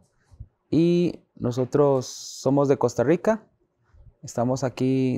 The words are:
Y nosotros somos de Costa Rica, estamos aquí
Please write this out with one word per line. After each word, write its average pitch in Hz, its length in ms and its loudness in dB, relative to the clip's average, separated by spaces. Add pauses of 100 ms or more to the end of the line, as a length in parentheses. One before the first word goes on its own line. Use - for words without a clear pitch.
(720)
Y 170 500 0 (140)
nosotros 127 720 0
somos - 600 -2
de 139 80 4
Costa 120 280 0
Rica, 175 420 0 (760)
estamos 127 400 -4
aquí 131 560 -2